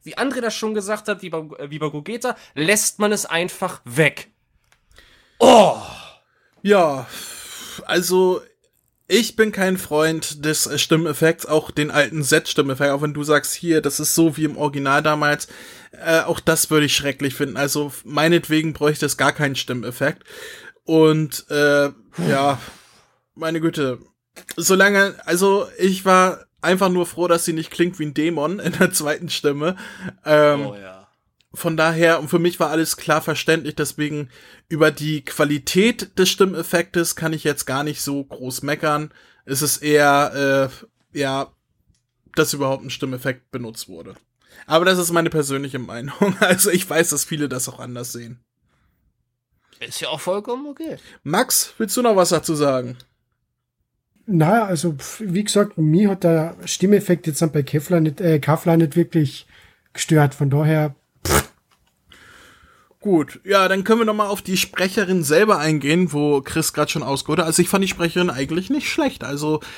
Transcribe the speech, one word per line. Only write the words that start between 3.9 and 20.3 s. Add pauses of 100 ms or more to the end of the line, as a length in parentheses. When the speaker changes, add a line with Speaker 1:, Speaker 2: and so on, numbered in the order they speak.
Speaker 1:
Oh! (840)
Speaker 2:
Ja, (800)
also, (680)
ich
bin
kein
Freund
des,
äh,
Stimmeffekts,
auch
den
alten
Z-Stimmeffekt,
auch
wenn
du
sagst,
hier,
das
ist
so
wie
im
Original
damals, (420)
äh,
auch
das
würde
ich
schrecklich
finden.
Also,
f-,
meinetwegen
bräuchte
es
gar
keinen
Stimmeffekt. (640)